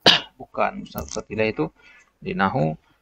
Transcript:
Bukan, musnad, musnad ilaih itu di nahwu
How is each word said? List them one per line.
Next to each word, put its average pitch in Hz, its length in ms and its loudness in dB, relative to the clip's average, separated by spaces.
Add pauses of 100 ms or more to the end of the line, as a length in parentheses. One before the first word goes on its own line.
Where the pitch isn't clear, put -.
(400)
Bukan, - 320 -2 (140)
musnad, - 220 -8
musnad - 240 -8
ilaih 110 240 2
itu 156 100 -2 (540)
di 95 160 -8
nahwu 135 400 2 (260)